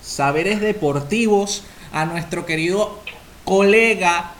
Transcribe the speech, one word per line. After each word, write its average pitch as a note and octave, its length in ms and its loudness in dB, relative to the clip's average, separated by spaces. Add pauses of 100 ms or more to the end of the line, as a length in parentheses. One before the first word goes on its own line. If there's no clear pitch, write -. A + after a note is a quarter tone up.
saberes E3 600 -2
deportivos, G3+ 1000 0 (280)
a D#3 140 -4
nuestro E3+ 400 -8
querido F3 560 -2 (420)
colega G3 960 4